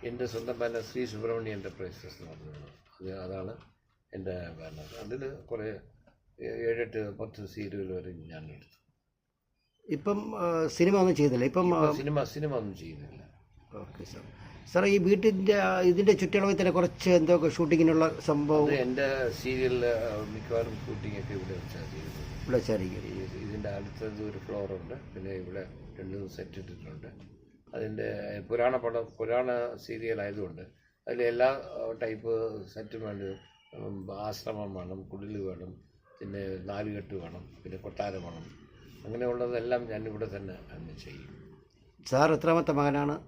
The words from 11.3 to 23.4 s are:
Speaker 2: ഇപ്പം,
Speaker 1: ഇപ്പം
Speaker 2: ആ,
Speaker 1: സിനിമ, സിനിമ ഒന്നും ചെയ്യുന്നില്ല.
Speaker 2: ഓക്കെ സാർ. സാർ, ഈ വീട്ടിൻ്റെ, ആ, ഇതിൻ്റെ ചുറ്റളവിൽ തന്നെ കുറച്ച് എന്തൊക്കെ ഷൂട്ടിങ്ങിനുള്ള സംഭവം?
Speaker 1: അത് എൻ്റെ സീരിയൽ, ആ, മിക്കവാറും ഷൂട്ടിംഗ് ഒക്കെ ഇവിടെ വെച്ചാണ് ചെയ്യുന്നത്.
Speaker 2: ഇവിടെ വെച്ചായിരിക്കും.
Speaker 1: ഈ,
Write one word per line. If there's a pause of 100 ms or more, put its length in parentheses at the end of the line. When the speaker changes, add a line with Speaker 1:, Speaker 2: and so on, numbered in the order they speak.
Speaker 2:
ഇപ്പം,
Speaker 1:
ഇപ്പം
Speaker 2:
ആ,
Speaker 1:
സിനിമ,
സിനിമ
ഒന്നും
ചെയ്യുന്നില്ല. (440)
Speaker 2:
ഓക്കെ
സാർ. (500)
സാർ,
ഈ
വീട്ടിൻ്റെ,
ആ,
ഇതിൻ്റെ
ചുറ്റളവിൽ
തന്നെ
കുറച്ച്
എന്തൊക്കെ
ഷൂട്ടിങ്ങിനുള്ള
സംഭവം?
Speaker 1:
അത്
എൻ്റെ
സീരിയൽ,
ആ,
മിക്കവാറും (100)
ഷൂട്ടിംഗ്
ഒക്കെ
ഇവിടെ
വെച്ചാണ്
ചെയ്യുന്നത്.
Speaker 2:
ഇവിടെ
വെച്ചായിരിക്കും.
Speaker 1:
ഈ,